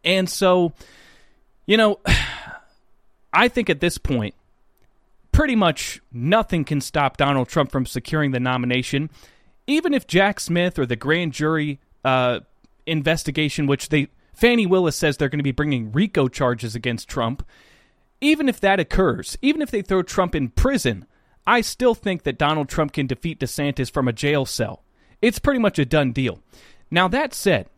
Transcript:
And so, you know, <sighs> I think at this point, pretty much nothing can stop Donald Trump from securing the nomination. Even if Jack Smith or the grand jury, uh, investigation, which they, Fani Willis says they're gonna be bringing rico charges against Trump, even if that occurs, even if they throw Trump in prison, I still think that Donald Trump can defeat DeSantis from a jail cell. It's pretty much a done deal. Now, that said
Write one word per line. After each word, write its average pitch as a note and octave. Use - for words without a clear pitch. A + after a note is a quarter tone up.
And F#3
so, F3+
you G3+
know, A3
<sighs> -
I G#3+
think A#3+
at D#3
this F3
point, A2+
pretty C#4
much F3+
nothing D#3+
can D3
stop C#3
Donald C#3
Trump D3
from C3
securing D3
the B2+
nomination. B2+
Even D#4
if C4+
Jack G3
Smith F3
or C#3
the A#2+
grand D3+
jury, D3+
uh, B2+
investigation, D#3
which C#3
they, D3+
Fani A#3
Willis F3+
says D3+
they're C#3+
gonna D3
be C#3
bringing B2+
rico C#3+
charges A#2+
against A#2
Trump, B2
even D4
if -
that G3
occurs, D#3
even D4+
if D4
they G#3+
throw F#3
Trump F3+
in C#3
prison, C#3
I A3+
still A#3+
think F#3+
that C3+
Donald D3+
Trump D3+
can D3
defeat C3
DeSantis C#3
from C3
a A#2+
jail C#3+
cell. -
It's A#3
pretty C#4
much G#3+
a D3
done C3+
deal. A#2+
Now, F3+
that C4
said D3